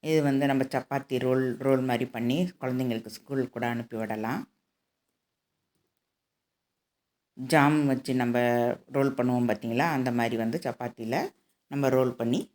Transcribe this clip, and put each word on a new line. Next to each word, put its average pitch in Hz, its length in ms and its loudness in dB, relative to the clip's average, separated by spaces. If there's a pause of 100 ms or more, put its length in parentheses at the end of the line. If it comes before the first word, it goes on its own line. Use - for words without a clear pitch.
இது 160 80 4 (100)
வந்து 139 220 2
நம்ம 135 140 2 (100)
சப்பாத்தி 135 500 -4
ரோல், 131 220 2 (200)
ரோல் 131 240 4
மாதிரி 120 160 0 (100)
பண்ணி 120 200 0 (240)
குழந்தைங்களுக்கு 127 560 -4
ஸ்கூலுக்கு 135 400 -6
கூட 120 100 -4 (100)
அனுப்பி 117 260 -8
விடலாம். 110 400 -4 (3000)
ஜாம் 151 260 6 (120)
வச்சு 131 280 -2
நம்ம 120 180 0 (580)
ரோல் 139 220 2
பண்ணுவோம் 123 320 0
பார்த்தீங்களா, 113 460 -2
அந்த 131 240 0
மாதிரி 117 240 0
வந்து 113 240 -2
சப்பாத்தியில 120 480 -6 (560)
நம்ம 139 240 2
ரோல் 127 240 2
பண்ணி 117 220 0 (140)